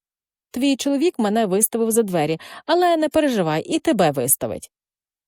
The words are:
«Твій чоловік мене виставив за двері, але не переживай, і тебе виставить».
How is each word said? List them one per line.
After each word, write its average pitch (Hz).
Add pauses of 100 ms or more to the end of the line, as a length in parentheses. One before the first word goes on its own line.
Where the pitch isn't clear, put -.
(500)
«Твій 269
чоловік 285
мене 214
виставив 220
за 226
двері, 160 (260)
але 349
не 302
переживай, 214
і 311
тебе 190
виставить». 120 (580)